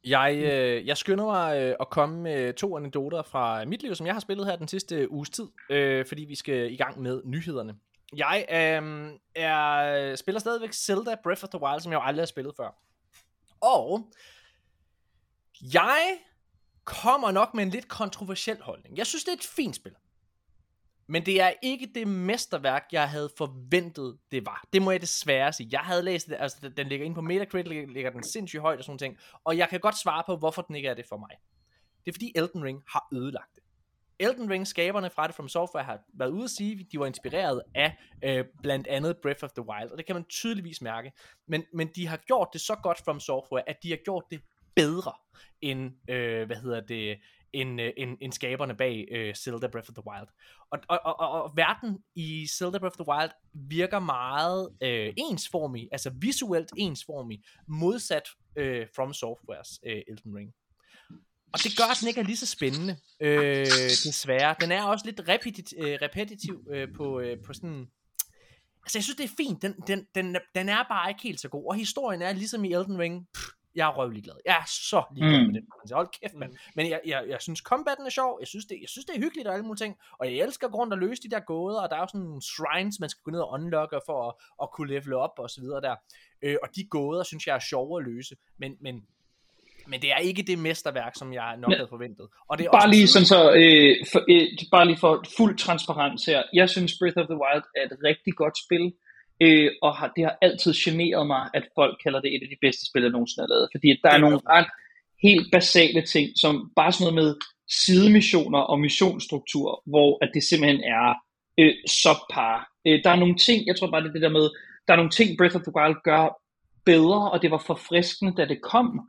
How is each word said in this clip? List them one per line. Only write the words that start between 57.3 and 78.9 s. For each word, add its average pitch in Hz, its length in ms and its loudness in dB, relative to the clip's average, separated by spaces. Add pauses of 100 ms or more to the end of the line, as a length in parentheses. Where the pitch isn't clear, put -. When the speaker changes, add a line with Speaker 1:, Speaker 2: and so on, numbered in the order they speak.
Speaker 1:
modsat, 165 600 -4 (280)
øh, 131 300 -6 (100)
From 135 160 -6
Softwares, 117 560 -12 (180)
øh, 110 220 -8
Elden 107 280 -16
Ring. 104 160 -18 (1000)
Og - 120 -4
det 208 140 -4
gør, 233 120 4
at 247 100 -2
den 226 80 -4
ikke 233 120 -6
er 220 40 -2
lige 208 120 -6
så 240 100 -10
spændende, 156 500 -6 (240)
øh, 143 460 0 (400)
desværre. 143 540 0
Den 170 120 -2
er 190 100 -2
også 208 240 -4
lidt 214 220 -12
repetit-, 196 500 -4
øh, 147 240 -6
repetitiv, 202 680 -10
øh, 139 260 -8
på, 135 240 -8
øh, 120 160 -8 (100)
på 143 60 -18
sådan... 139 340 -14 (1000)
Altså, - 140 -6
jeg 208 60 -4
synes, 262 120 -8
det 294 80 -6
er 214 120 -10
fint. 262 260 -6
Den, 196 120 -6 (120)
den, 196 280 -6
den, 185 220 -4 (180)
den 185 140 -4
er 214 200 0
bare 190 220 -4
ikke 202 120 -14
helt 190 180 -10
så 139 80 -14
god. 143 220 -10
Og 190 40 -4
historien 214 480 -6
er 185 100 -4
ligesom 208 320 -6
i 180 80 -4
Elden 185 260 -4
Ring... 175 360 -6
Pff, - 100 -14 (300)
jeg 160 140 -2
er 151 40 -2
røvlig 123 320 -6
glad. 90 100 -20 (100)
Jeg 180 100 2
er 160 120 -2
så - 360 -2 (140)
ligeglad 151 240 4
Speaker 2:
Mm. 120 60 6
Speaker 1:
med 104 80 -2
den. 110 140 -8 (140)
Altså, 107 120 -14
hold 175 140 -2 (140)
kæft, 208 120 -14
mand. 135 160 -14
Speaker 3:
Mm. 127 60 -20 (180)
Speaker 1:
Men 160 160 -4
jeg, 160 160 -4
jeg, 135 220 -4
jeg 131 120 -10
synes, 160 180 -12
combaten 277 480 -4
er 254 40 -8
sjov. 254 300 -4
Jeg 131 80 -14
synes, 208 180 -16
det, 202 140 -16
jeg - 80 -18
synes, - 180 -16